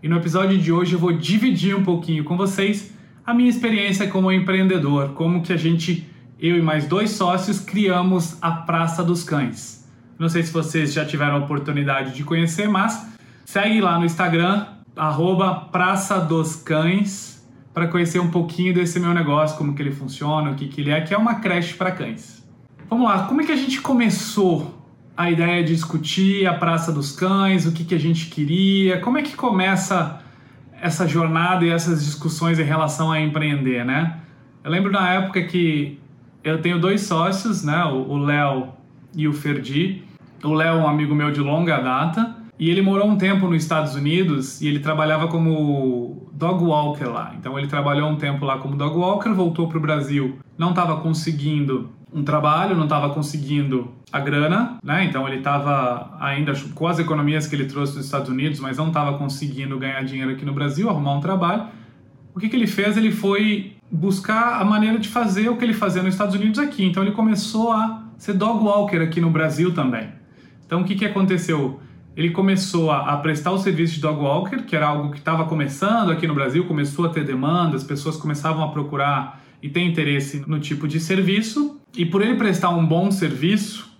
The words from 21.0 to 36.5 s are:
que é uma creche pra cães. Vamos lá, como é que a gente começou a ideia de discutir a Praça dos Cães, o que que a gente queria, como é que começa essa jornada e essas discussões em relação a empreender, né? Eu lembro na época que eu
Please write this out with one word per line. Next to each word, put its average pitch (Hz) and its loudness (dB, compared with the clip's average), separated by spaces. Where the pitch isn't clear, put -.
que 165 -4
é 202 2
uma 226 2
creche 175 -2
pra 185 -2
cães. - -10
Vamos 240 2
lá, 190 2
como 277 2
é 302 0
que 330 -2
a 294 2
gente 254 -2
começou 190 0
a 175 0
ideia 170 2
de 160 2
discutir 190 0
a 175 2
Praça 165 0
dos 147 -2
Cães, 190 2
o 165 2
que 165 -4
que 165 -2
a 165 2
gente 160 0
queria, 185 2
como 247 0
é 302 0
que - -6
começa 185 0
essa 175 0
jornada 165 2
e 170 4
essas 165 2
discussões 160 0
em 160 2
relação 156 0
a 156 0
empreender, 147 0
né? 147 -2
Eu 143 -4
lembro 190 0
na 185 2
época 190 0
que 160 0
eu 160 -2